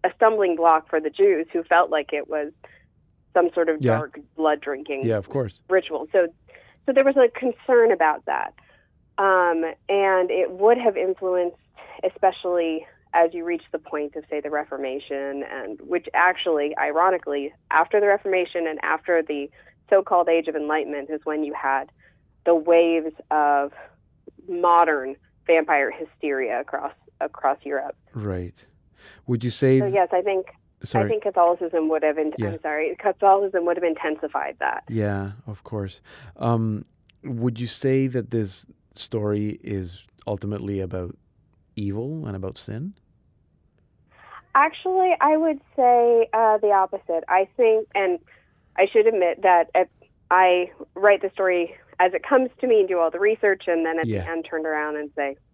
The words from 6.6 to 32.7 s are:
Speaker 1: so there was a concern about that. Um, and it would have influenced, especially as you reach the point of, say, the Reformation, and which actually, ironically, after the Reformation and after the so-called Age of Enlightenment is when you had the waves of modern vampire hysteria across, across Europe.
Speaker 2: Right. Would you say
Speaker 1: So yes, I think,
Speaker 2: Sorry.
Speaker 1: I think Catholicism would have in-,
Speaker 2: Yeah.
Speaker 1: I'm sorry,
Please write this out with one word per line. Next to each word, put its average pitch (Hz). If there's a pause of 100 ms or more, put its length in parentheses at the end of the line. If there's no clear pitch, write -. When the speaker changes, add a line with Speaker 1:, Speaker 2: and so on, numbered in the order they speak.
Speaker 1:
so 269
there 269
was 277
a 247
concern 240
about 156
that. 60 (640)
Um, 180 (240)
and 190
it 180
would 208
have 220
influenced, 180 (460)
especially 175 (260)
as 170
you 170
reach 170 (100)
the 160
point 147
of, 151
say, 151
the 147
Reformation, 139
and 107
which -
actually, 160
ironically, 151 (160)
after 165
the 202
Reformation 185
and 160
after 160
the 143 (400)
so-called 185
Age 165
of 156
Enlightenment 147
is 156
when 151
you 147
had 135 (540)
the 170
waves 165 (160)
of 147 (720)
modern 170 (280)
vampire 156
hysteria 135
across, - (260)
across -
Europe. 143 (160)
Speaker 2:
Right. 92 (720)
Would 120
you 123
say 135
Speaker 1:
So 202
yes, 190
I 180
think, 190 (340)
Speaker 2:
Sorry. 214
Speaker 1:
I 208
think 214
Catholicism 170
would 156
have 151
in-, 151
Speaker 2:
Yeah. 104
Speaker 1:
I'm -
sorry, 156